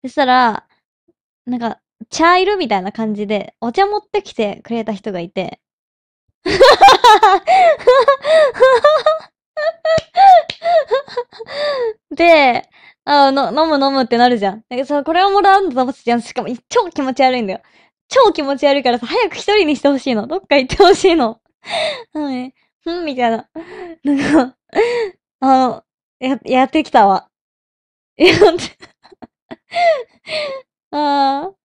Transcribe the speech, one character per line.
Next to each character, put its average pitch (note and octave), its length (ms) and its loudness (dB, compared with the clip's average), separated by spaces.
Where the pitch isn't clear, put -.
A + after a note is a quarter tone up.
そ C4 60 -12
し - 60 -14
た C#4+ 100 0
ら、 B3+ 420 0
な B3 120 -6
ん - 20 -8
か、 A#3 220 -10
茶 F4 280 2
色 F#4+ 200 0
み D#4+ 100 -4
た G#3+ 100 -2
い F3+ 60 -4
な G3+ 80 -8
感 A3 240 -6
じ G#3 120 -8
で、 G#3 340 -6
お A#3 100 -6
茶 F#4+ 140 0
持 G#4 140 -6
っ - 100 -10
て G4+ 140 -4
き - 100 -20
て G#3 300 -6
く A#3 100 -10
れ A3+ 120 -6
た A3 80 -6
人 G3+ 180 -12
が F3+ 80 -8
い F3 100 -10
て。 - 320 -10
<laughs> F#4+ 80 -4
で、 D4+ 580 2
あ C#4 260 2
の、 C4+ 180 -2
飲 D#4 200 -2
む C#4 160 0
飲 C#4 80 0
む C4 100 0
っ A#3 40 -4
て A#3 100 -2
な B3 120 4
る A#3+ 80 0
じ G3+ 80 -4
ゃ F#3+ 80 -4
ん。 A3 160 -18
な B3 80 -8
ん - 20 -6
か、 C4+ 60 -6
そ D4 100 -4
の、 C#4+ 80 -4
こ D#4+ 100 -4
れ F4+ 100 2
を G4+ 60 0
も G4 120 0
ら G4 160 4
う G4+ 40 2
ん F#4+ 80 -4
だ B3 60 -8
と C4 80 -2
思 B3+ 80 -6
っ - 20 -10
て - 60 -16
た - 60 -20
じ A#3 60 -2
ゃ A#3+ 60 0
ん。 A3+ 40 -6
し - 120 -18
か B3 80 -8
も、 F3 80 -10
超 G#4 200 -2
気 D4+ 120 -8
持 C4 120 -6
ち C4+ 100 0
悪 B3+ 140 2
い A#3+ 60 -6
ん G3+ 40 -6
だ F#3 60 -8
よ。 - 80 -12
超 A#4+ 240 2
気 D#4+ 120 -6
持 C#4 140 -4
ち D4 80 -4
悪 C#4+ 140 2
い B3+ 40 -8
か B3 80 0
ら A#3+ 80 -2
さ、 A#3+ 80 -10
早 F#4+ 220 -2
く - 60 -14
一 - 80 -14
人 G4 140 2
に D4 80 0
し - 60 -12
て C#4 80 0
ほ C#4 80 0
し - 100 -8
い B3 80 -2
の。 G#3+ 120 -6
ど D#4 100 -8
っ G4 100 -8
か C#4+ 100 2
行 C4 140 -2
っ - 40 -6
て - 80 4
ほ F#4 100 6
し - 120 -2
い F4 100 4
の。 A#3+ 260 -2
<laughs> D5+ 520 -8
は C#4+ 260 -8
い。 B3+ 140 -14
ふ F4 180 -8
ん、 E4 40 -8
み C#4 100 -8
た A#3+ 120 -2
い A3+ 40 0
な。 - 180 -8
な C#4+ 100 -2
ん C4+ 60 -2
か、 - 80 -20
あ C4 260 2
の、 - 160 -8
や-、 C4 260 -4
や B3+ 180 0
っ C4 60 -2
て D#4 140 -2
き - 60 -10
た A3+ 180 4
わ。 F#3+ 220 -2
<laughs> - 400 -20
や E4 160 4
っ D#4+ 40 0
て。 - 200 -12
あ C#4+ 600 -2
ー。 - 140 -20